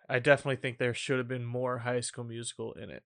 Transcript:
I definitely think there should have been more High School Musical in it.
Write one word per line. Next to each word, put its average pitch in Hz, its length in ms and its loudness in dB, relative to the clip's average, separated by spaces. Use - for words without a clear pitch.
I 127 100 4
definitely 135 380 6
think 127 200 -4
there 123 160 2
should 131 240 0
have 123 100 0
been 123 180 -4
more 123 340 -2
High 123 220 0
School 120 240 -8
Musical 117 480 -8
in 95 160 -12
it. 65 160 -12